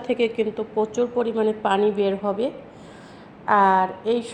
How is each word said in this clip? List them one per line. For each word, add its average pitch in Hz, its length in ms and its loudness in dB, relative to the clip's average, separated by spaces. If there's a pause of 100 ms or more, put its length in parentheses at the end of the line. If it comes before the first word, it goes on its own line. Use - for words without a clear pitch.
থেকে 247 180 0 (120)
কিন্তু 214 240 -2 (120)
প্রচুর 214 320 0 (100)
পরিমাণে 220 380 0 (120)
পানি 202 220 2 (120)
বের 196 240 2
হবে। 208 240 -2 (1160)
আর 190 220 4 (240)
এই 240 80 2 (140)